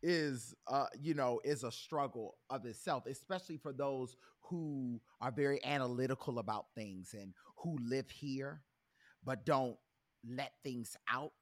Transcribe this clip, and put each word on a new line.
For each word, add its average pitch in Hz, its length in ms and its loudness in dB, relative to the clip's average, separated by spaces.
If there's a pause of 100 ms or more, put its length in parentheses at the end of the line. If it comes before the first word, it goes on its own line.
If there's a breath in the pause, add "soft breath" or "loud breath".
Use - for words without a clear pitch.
is, 151 520 2 (140)
uh, 135 180 4 (140)
you 156 140 2
know, 127 300 4
is 135 200 2
a 117 60 -2
struggle 127 640 -4 (140)
of 131 160 -2
itself, 120 400 -2
especially 175 520 -4
for 143 140 -6
those 131 440 0 (240 loud breath)
who 139 600 -2 (200 soft breath)
are 123 100 0
very 139 340 4
analytical 127 760 2
about 107 360 0
things 98 400 -8
and 98 200 -10 (220 loud breath)
who 165 260 -2
live 127 280 0
here 139 520 -6 (600 soft breath)
but 127 220 -2
don't 131 300 4 (520)
let 127 240 -4 (120)
things 123 320 -4 (120)
out 127 340 0